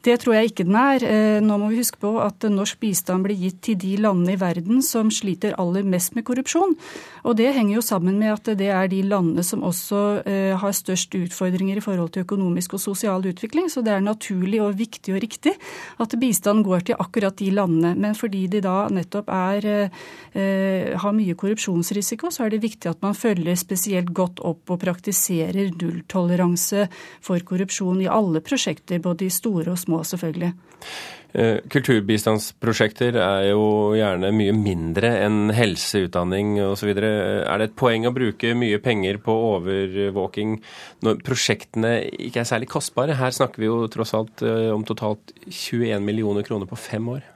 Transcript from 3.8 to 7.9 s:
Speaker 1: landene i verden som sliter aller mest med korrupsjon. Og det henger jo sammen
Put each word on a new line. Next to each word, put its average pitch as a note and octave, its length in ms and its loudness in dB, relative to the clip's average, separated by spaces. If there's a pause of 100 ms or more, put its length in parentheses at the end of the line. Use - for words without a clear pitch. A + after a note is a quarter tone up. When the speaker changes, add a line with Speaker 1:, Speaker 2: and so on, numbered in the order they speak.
Speaker 1:
landene G3 380 2
i F#3 40 -2
verden F3+ 460 2
som A3 260 2
sliter G3 480 -2
aller F#3 240 0
mest F3+ 320 0
med A3+ 80 -4
korrupsjon. D#4+ 520 0 (520)
Og A#3 80 2
det A3+ 160 4
henger G#3+ 240 2
jo A#3+ 80 2
sammen F#3+ 380 0